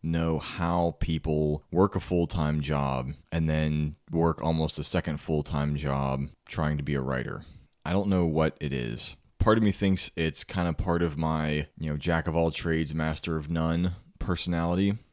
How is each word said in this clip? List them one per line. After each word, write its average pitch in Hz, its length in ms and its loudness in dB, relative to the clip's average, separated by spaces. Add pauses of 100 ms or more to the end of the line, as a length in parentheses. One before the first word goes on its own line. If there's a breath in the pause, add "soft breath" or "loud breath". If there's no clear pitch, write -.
know 82 360 0
how 85 600 0
people 76 720 0
work 92 240 4
a 90 60 0
full-time 80 600 0
job 69 500 -2 (180)
and 80 200 0
then 76 460 0 (140)
work 82 320 2
almost 80 360 0
a 78 40 -6
second 80 360 -2
full-time 73 580 -2
job 69 460 -2 (260)
trying 76 300 -2
to 73 40 -4
be 71 120 -2
a 67 80 0
writer. 65 400 -4 (420 loud breath)
I 78 80 -4
don't 98 160 0
know 92 160 4
what 78 360 2
it 73 120 -4
is. 60 440 -4 (220)
Part 113 200 6
of 110 40 4
me 104 100 4
thinks 95 440 2
it's 82 260 0
kinda 87 300 -2
part 85 300 0
of 76 160 0
my, 78 480 0 (120)
you 78 120 -4
know, 76 80 -4
jack 82 280 0
of 80 80 -2
all 82 160 4
trades, 80 440 -2
master 78 420 -2
of 76 140 -6
none 82 420 0 (260)
personality. 87 800 0 (160)